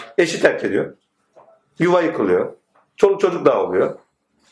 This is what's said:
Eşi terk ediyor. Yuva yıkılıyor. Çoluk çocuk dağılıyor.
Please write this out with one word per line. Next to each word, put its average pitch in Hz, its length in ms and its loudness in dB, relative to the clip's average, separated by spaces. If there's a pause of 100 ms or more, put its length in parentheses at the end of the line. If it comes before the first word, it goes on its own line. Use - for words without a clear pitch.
(180)
Eşi 170 220 0
terk - 240 0
ediyor. 98 280 -4 (840)
Yuva 175 220 2
yıkılıyor. 107 520 0 (440)
Çoluk 131 240 4
çocuk 170 260 -2
dağılıyor. 98 520 0 (540)